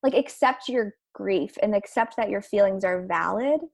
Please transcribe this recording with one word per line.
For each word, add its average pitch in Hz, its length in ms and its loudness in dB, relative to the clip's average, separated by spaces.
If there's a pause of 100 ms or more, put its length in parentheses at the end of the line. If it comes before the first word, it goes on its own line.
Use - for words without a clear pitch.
like, 262 120 2
accept 269 540 2
your 233 260 -2 (200)
grief 190 480 -2
and 214 120 0
accept 226 420 -2
that 214 140 -2
your 202 120 -4
feelings 190 420 2
are 185 220 0
valid 190 540 0 (140)